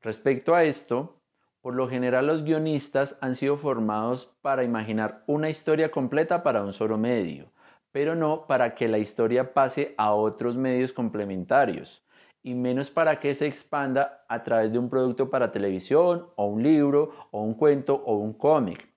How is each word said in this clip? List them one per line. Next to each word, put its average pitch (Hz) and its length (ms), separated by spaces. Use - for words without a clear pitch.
Respecto 123 520
a 170 100
esto, - 580
por 127 120
lo 127 160
general 127 380
los 156 160
guionistas 147 800
han 127 140
sido 139 220
formados 117 840
para 135 220
imaginar 110 640
una 151 240
historia 156 400
completa 156 540
para 117 200
un 98 100
solo 110 240
medio, 104 540
pero 147 240
no 156 300
para 123 300
que 117 120
la 110 120
historia 120 540
pase 143 440
a 107 160
otros 110 420
medios 127 380
complementarios, 104 1080
y 127 100
menos 127 360
para 160 300
que 143 160
se 151 120
expanda 139 800
a 117 140
través 113 280
de 117 80
un 120 100
producto 127 400
para 123 220
televisión, 135 840
o 104 100
un 107 180
libro, 147 680
o 104 100
un 110 140
cuento, 139 400
o 113 100
un 107 180
cómic. 139 640